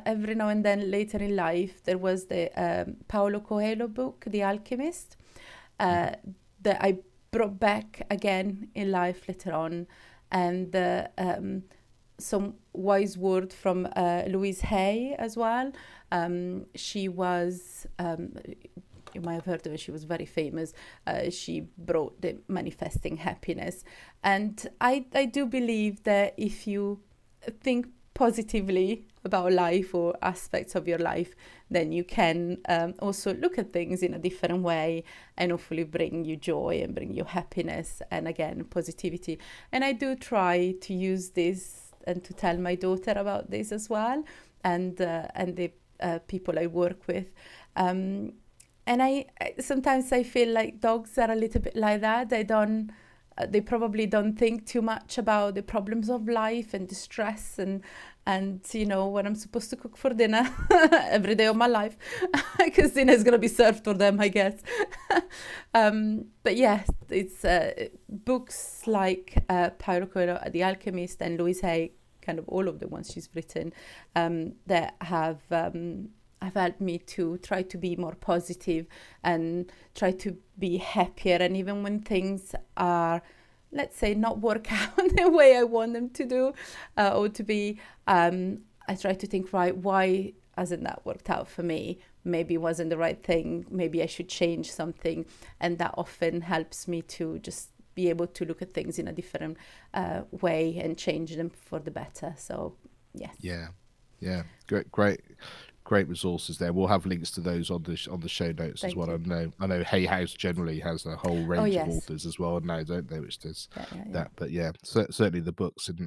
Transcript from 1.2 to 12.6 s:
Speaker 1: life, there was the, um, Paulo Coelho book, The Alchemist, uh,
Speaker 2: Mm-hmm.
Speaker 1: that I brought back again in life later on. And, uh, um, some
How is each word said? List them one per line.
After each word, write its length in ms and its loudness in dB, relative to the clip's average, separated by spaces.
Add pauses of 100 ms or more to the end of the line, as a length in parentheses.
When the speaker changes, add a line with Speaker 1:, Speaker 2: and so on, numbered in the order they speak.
Speaker 1:
life, 480 0
there 140 0
was 300 0
the, 280 -2
um, 420 -2 (100)
Paulo 340 2
Coelho 460 -2
book, 400 -8
The 160 0
Alchemist, 720 -4 (640)
uh, 60 2
Speaker 2:
Mm-hmm. 460 0 (300)
Speaker 1:
that 200 2
I 180 2 (320)
brought 280 0
back 500 0
again 640 0
in 180 -2
life 360 0
later 260 -8
on. 340 -4 (440)
And, 440 0
uh, 320 2 (100)
um, 460 -2 (560)
some 360 -4 (180)